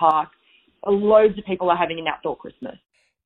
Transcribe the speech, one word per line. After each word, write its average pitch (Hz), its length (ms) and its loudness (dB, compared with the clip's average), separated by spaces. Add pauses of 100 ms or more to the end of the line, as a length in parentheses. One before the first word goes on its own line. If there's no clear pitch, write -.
park, 156 220 0 (840)
loads 214 240 4
of - 80 -12
people 185 240 -4
are 170 140 0
having 165 160 -6
an 160 80 -8
outdoor 151 300 -8
Christmas. - 400 -16 (480)